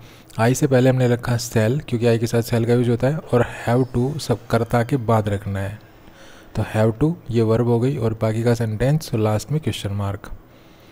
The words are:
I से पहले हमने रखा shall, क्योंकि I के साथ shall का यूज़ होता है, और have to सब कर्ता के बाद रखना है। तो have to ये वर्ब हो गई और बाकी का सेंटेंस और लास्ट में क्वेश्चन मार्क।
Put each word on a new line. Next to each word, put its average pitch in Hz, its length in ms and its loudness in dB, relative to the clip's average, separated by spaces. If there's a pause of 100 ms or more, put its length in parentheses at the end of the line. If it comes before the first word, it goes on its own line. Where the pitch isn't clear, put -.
(400)
I 120 140 4
से 147 140 0
पहले 131 220 4
हमने 127 180 2
रखा 120 300 0
shall, 117 480 0
क्योंकि 117 200 -2
I 117 140 4
के 117 80 -2
साथ 117 140 0
shall 113 260 0
का 120 60 4
यूज़ 120 160 2
होता 120 180 2
है, 156 100 0
और - 280 0 (220)
have 123 180 2 (100)
to 131 240 -2
सब - 280 -4
कर्ता 117 360 0
के 139 140 -2
बाद 110 320 0
रखना 98 300 -4
है। 101 200 -8 (760)
तो 110 80 -2 (120)
have 110 260 2
to 156 120 2 (180)
ये 113 100 2
वर्ब 113 260 2
हो 120 120 2
गई 139 180 0
और 113 240 -2
बाकी 113 220 -2
का 120 100 2
सेंटेंस 117 600 -2
और 113 60 0
लास्ट 107 320 0
में 156 100 -2
क्वेश्चन 101 320 -6
मार्क। 101 380 -6 (600)